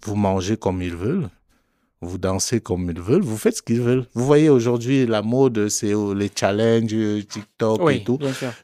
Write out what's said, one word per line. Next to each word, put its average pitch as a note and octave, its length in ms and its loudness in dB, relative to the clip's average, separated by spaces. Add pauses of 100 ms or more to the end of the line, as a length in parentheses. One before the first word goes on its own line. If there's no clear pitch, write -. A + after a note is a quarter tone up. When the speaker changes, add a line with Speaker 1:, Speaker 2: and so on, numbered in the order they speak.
Speaker 1:
Vous G#2 120 -6
mangez G2 400 0
comme F#2 260 -2
ils F2 140 -6
veulent, B2 320 -4 (760)
vous F2 140 -8
dansez F#2+ 420 -2
comme F2+ 300 -4
ils E2+ 100 -8
veulent, B2 220 2
vous A2 140 -4
faites - 220 -2
ce - 40 -10
qu'ils A#2 180 0
veulent. B2 340 0
Vous A#2+ 120 0
voyez D3 220 6
aujourd'hui, B2 580 2
la A2 160 0
mode, A2+ 460 2
c'est, G#2 260 -2
euh, G#2 200 0
les G2+ 200 0
challenges, A2+ 600 2
euh, G#2+ 280 -2
TikTok A2 580 -4
Speaker 2:
Oui, D3+ 180 2
Speaker 1:
et G2 40 -8
tout. A#2+ 160 -2
Speaker 2:
bien C#3 140 -4
sûr. C3 160 -8 (160)